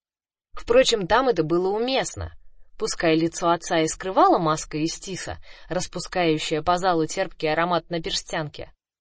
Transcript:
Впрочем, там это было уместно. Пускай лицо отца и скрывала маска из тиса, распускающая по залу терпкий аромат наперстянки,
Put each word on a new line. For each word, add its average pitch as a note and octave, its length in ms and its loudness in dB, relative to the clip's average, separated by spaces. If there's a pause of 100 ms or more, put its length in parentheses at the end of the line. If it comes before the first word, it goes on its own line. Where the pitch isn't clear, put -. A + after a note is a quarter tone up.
(540)
Впрочем, A#3 540 2
там B3 220 4
это E3+ 140 2
было F3 260 0
уместно. A3 640 -2 (440)
Пускай D#3+ 380 0
лицо E3 340 0
отца E3+ 300 2
и D#3+ 80 2
скрывала B3 500 4
маска D#3 400 0
из D#3 220 -2
тиса, - 380 -8 (300)
распускающая E3 920 -2
по F3 160 2
залу E3+ 300 2
терпкий F3 440 -4
аромат E3 380 0
наперстянки, E3+ 840 -6 (300)